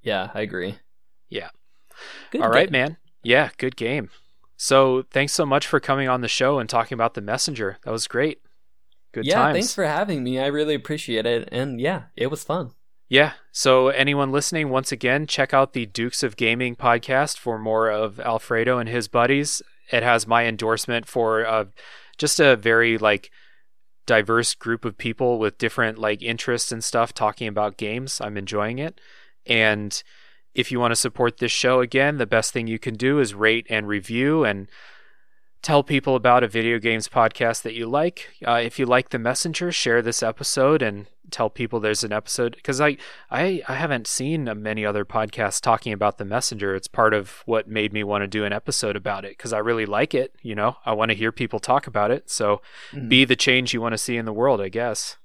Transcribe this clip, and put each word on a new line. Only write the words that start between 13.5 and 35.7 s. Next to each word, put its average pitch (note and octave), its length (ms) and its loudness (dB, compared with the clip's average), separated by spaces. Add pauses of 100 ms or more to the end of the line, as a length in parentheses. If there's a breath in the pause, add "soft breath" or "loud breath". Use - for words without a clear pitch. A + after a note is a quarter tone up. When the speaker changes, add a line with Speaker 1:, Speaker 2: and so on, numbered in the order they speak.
Speaker 2:
So C3 360 4
anyone C3+ 440 0
listening, D3 380 -2
once C3 220 -2
again, C3+ 360 0
check - 260 -2
out C3+ 200 4
the A#2+ 120 -4
Dukes A#2 380 -4
of A2 120 -4
Gaming A#2+ 400 0
podcast C3 640 0
for A#2 200 -6
more A2 320 0
of G#2+ 300 -2
Alfredo A#2 600 0
and A2+ 100 -4
his A#2 180 -4
buddies. C#3 540 2 (300)
It A#2 120 2
has A#2 240 2
my A#2 180 4
endorsement A2+ 640 -2
for, A2+ 380 0
uh, A2 200 0 (520 loud breath)
just D3+ 240 0
a C3+ 160 8
very, A2+ 400 4
like, G#2 340 2 (760 soft breath)
diverse A2+ 480 2
group A2+ 300 -6
of A2+ 140 -6
people A#2+ 420 -2
with G#2+ 180 0
different, A2+ 400 -2
like, G#2+ 240 -2
interests A#2 500 -4
and A2+ 120 -8
stuff A#2 300 0
talking A2 340 -2
about G#2 300 -4
games. A#2+ 420 -8
I'm G#2 180 -6
enjoying G#2 420 -4
it. D#3+ 200 -10 (460 soft breath)
And G#2+ 580 2 (500 soft breath)
if - 180 -2
you B2 80 -2
wanna A#2 180 2
support A#2+ 400 -2
this A#2+ 160 -2
show, B2+ 260 4
again, C3+ 380 2
the A#2+ 80 0
best A2 260 0
thing A#2 160 -4
you A2+ 120 -4
can A#2 160 -6
do C3 240 2
is G#2+ 140 0
rate A2 360 2
and G#2+ 180 -2
review A#2 560 0
and G2 240 -2 (920 soft breath)
tell C#3+ 220 4